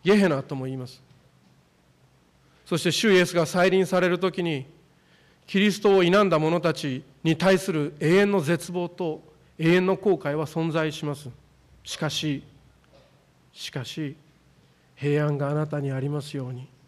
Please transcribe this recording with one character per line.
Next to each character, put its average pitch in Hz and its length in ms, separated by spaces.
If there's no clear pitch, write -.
ゲ 190 120
ヘ 196 140
ナ 135 140
と - 100
も 131 120
言 131 100
い - 20
ま 123 80
す。 - 160
そ 175 140
し - 60
て 175 80
主 220 200
イ 185 40
エ 180 100
ス 175 100
が 165 120
再 185 240
臨 190 160
さ 185 120
れ 180 80
る 175 120
時 180 240
に、 147 240
キ 190 120
リ 208 120
ス 202 80
ト 196 180
を 185 60
否 175 80
ん 202 180
だ 165 80
者 160 240
た 160 140
ち 135 280
に 160 120
対 185 220
す 185 160
る 151 260
永 160 180
遠 202 140
の 196 80
絶 165 320
望 175 160
と 170 360
永 165 200
遠 185 100
の 190 80
後 190 220
悔 147 180
は 156 100
存 165 260
在 156 200
し 151 120
ま 147 120
す。 143 140
し - 140
か 151 140
し、 151 320
し - 200
か 127 120
し、 151 320
平 147 300
安 147 140
が 143 100
あ 147 60
な 151 100
た 151 140
に 139 120
あ 131 80
り 135 80
ま 147 140
す 143 160
よ 127 120
う 127 40
に。 127 140